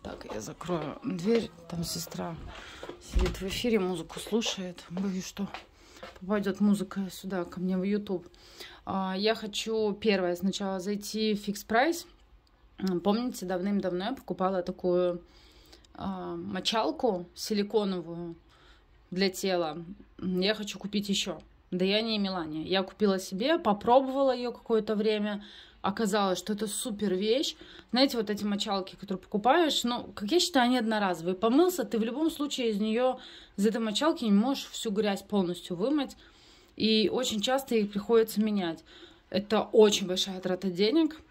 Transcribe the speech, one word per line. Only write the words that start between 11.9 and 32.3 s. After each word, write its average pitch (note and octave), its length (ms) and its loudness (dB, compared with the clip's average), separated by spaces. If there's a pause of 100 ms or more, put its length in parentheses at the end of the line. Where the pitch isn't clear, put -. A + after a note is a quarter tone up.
М, F#3 220 -2
помните, G#3 480 0
давным-давно F#3 580 -2
я B3 80 -4
покупала F#3 480 -2
такую, F3+ 600 0 (720)
а, F3+ 400 -8
мочалку G3 1000 -2
силиконовую F#3 1000 -2 (760)
для F#3 180 0
тела. F3 480 -2 (420)
М, F#3 200 -2
я G3 140 2
хочу G#3+ 260 -8
купить G3+ 300 -4
еще. F#3+ 300 -2 (320)
Даяние G#3 440 0
и G#3 40 -2
Мелания. E3 440 -4
Я F#3+ 200 2
купила F#3+ 360 2
себе, A#3+ 400 0
попробовала C4 760 4
ее B3 160 -4
какое-то A3 440 0
время. G#3 480 0 (380)
Оказалось, G3 580 0
что - 140 -6
это G#3+ 140 -4
супер G#3 460 -2
вещь. A3 420 0 (360)
Знаете, C4 260 2
вот G#3+ 120 -2
эти G#3 140 -2
мочалки, G3+ 520 -4
которые - 220 -8
покупаешь, C#4 680 4
ну, A#3+ 320 -4
как G#3 160 -4
я E4+ 80 6
считаю, C4+ 260 4
они B3 120 4
одноразовые. F#3+ 580 0
Помылся, C4+ 480 4
ты G#3+ 140 -2
в G#3+ 60 2
любом C#4 280 0